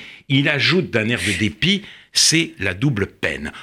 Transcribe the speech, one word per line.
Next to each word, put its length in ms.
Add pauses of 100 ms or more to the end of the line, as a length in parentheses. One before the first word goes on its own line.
(280)
Il 200
ajoute 420
d'un 200
air 160
de 120
dépit, 440 (320)
c'est 460
la 140
double 340
peine. 440 (120)